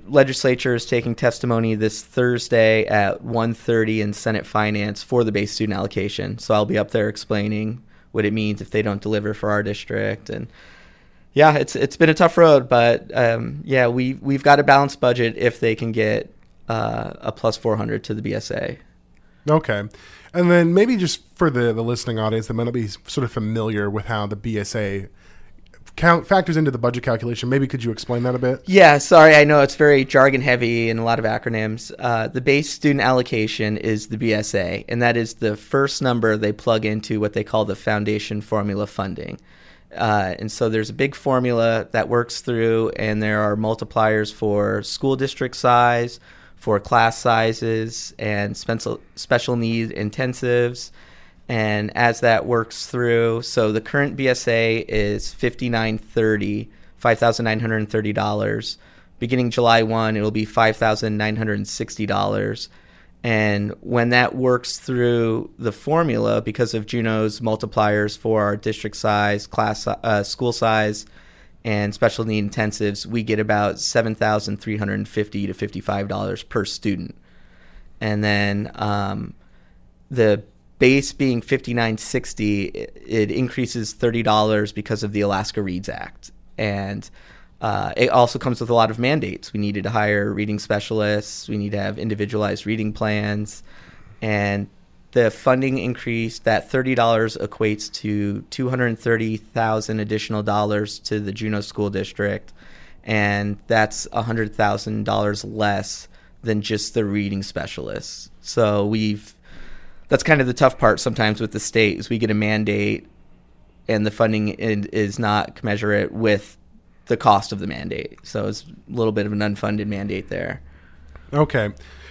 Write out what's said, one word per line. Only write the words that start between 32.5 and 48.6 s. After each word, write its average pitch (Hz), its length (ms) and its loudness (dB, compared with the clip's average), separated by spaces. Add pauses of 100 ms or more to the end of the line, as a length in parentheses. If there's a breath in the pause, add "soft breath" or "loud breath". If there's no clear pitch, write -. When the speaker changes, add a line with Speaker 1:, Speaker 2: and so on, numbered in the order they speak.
Speaker 1:
student 143 300 2
allocation 110 760 0
is 107 300 -2
the 113 100 -6
B 110 160 0
S 104 220 -2
A, 95 340 -4
and 117 140 -2
that 120 120 4
is 113 200 -4
the 110 200 0
first 135 460 0
number 117 360 2
they 107 140 0
plug 110 340 0
into 107 340 -2
what 104 140 -2
they 107 100 -2
call 110 220 0
the 98 100 -4
foundation 104 640 -2
formula 101 460 -2
funding. - 520 -8 (560 soft breath)
Uh, 104 420 0
and 107 140 -8
so 117 180 0
there's 107 220 -2
a - 20 -10
big 135 220 -2
formula 117 800 0
that 113 140 0
works 120 340 -2
through, 113 480 0
and 107 340 -2
there 107 180 0
are 104 140 0
multipliers 107 760 0
for 104 520 0
school 135 320 -2
district 131 400 -4
size, 120 640 2 (360 loud breath)
for 104 240 0
class 113 380 2
sizes, 113 1040 -2
and 104 360 -4
special, - 460 -6 (140)